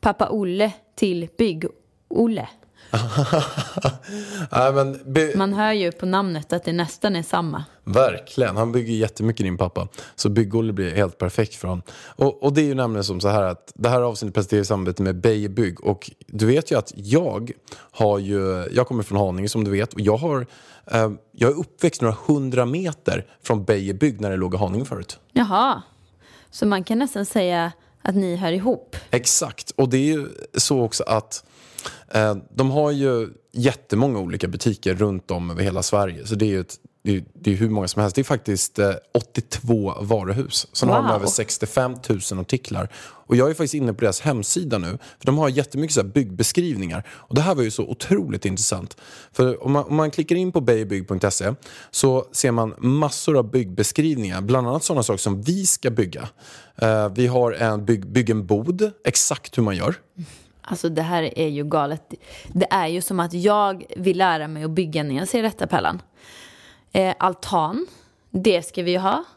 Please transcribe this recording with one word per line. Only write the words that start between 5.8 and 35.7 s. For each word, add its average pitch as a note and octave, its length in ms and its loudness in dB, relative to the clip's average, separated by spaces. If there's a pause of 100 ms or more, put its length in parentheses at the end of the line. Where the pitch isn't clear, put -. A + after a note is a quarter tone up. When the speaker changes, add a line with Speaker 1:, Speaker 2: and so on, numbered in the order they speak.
Speaker 1:
på - 140 -8
namnet F#3 480 -2
att F3 100 -2
det E3 100 -2
nästan F3 420 -2
är E3 80 -2
samma. D#3+ 400 -2 (200)
Speaker 2:
Verkligen. G#2 720 2
Han A#2 140 2
bygger A#2 220 0
jättemycket, A2 520 0
din F2+ 120 -2
pappa. F2+ 300 -2 (280)
Så - 140 0
Bygg-Olle A2 440 2
blir F#2 220 -2
helt F#2+ 220 0
perfekt F#2 380 -2
för - 120 -8
honom. F2+ 160 -4 (220)
Och, - 380 0
och C#3+ 100 4
det D3+ 80 4
är D3+ 40 4
ju C#3+ 100 0
nämligen A2+ 280 0
som F#2 180 -4
så G2+ 60 0
här G#2 160 4
att F2+ 320 -6
det A#2 140 0
här B2 120 4
avsnittet A2 340 -4
presenteras G#2 300 2
i - 20 -8
samarbete F#2+ 360 0
med F#2 120 0
Beijer G#2 340 2
Bygg. F#2+ 340 -2
Och - 280 -2 (160)
du G#2+ 180 -2
vet C#3 260 2
ju C3+ 60 2
att - 180 -2
jag A2 560 0 (400)
har G#2 280 2
ju, F#2+ 520 -2
jag B2+ 160 2
kommer A#2 160 -2
från G2+ 140 -2
Haninge G2 320 0
som A2 140 -2
du G2+ 80 0
vet. G2+ 220 -2
Och - 80 -6
jag G#2 160 4
har, C#3 300 -2 (440)
eh, A2 200 2 (200)
jag A#2+ 200 4
är D3 80 -2
uppväxt - 420 -2
några A2+ 140 2 (100)
hundra C3 400 2
meter D3+ 600 -2 (180)
från G#2+ 200 0
Beijer G2 300 2
Bygg G#2 280 0
när G#2 100 -2
det F#2+ 60 0
låg F#2 160 -2
i F#2 40 -2
Haninge G2+ 280 0
förut. - 340 -12 (120)
Speaker 1:
Jaha. A3+ 500 2 (680)
Så - 140 -2
man G3 180 2
kan A3+ 160 0
nästan B3+ 260 -2
säga F3 460 0 (300)
att F#3+ 140 -2
ni F#3 200 2
hör F3+ 160 -2
ihop. F#3+ 440 -2 (160)
Speaker 2:
Exakt. - 640 -2
Och C3 140 4
det C3 80 2
är D3 160 2
ju C#3+ 140 -4 (300)
så C3+ 240 2
också A2+ 220 -2
att, - 420 -2 (640)
eh, G#2+ 280 2 (180)
de C3 180 2
har D3 200 2
ju C3 380 0 (220)
jättemånga A#2+ 680 2
olika F#2 280 -4
butiker F#2 480 0
runt G2 360 -2
om F2 200 -4
över F2 120 -2
hela F#2 200 -2